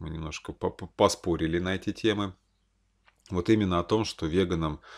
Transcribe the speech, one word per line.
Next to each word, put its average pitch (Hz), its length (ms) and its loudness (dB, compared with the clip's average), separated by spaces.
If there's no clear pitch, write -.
мы 80 100 -8
немножко 80 420 -8
по-, - 180 -2
по-, - 260 -12
поспорили 85 640 2
на 92 160 -2
эти 98 160 -4
темы. 101 420 0
Вот 90 200 0
именно 95 300 4
о 87 40 -2
том, 110 200 2
что - 220 -6
веганам... 82 540 0